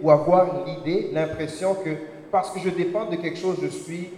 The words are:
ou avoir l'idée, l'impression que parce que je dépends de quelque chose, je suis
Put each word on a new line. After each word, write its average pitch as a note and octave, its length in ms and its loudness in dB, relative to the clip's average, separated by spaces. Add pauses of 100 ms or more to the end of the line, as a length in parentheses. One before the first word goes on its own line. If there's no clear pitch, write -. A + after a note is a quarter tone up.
ou D#3 80 6
avoir F3 360 8 (200)
l'idée, E3+ 460 -2
l'impression D#3 600 -2
que F#3 140 -4 (420)
parce F#3 200 0
que F#3+ 80 -8
je F3+ 100 0
dépends F3 360 0
de F3 100 -2
quelque E3 220 -4
chose, F#3 240 0
je - 80 -2
suis F3 480 -8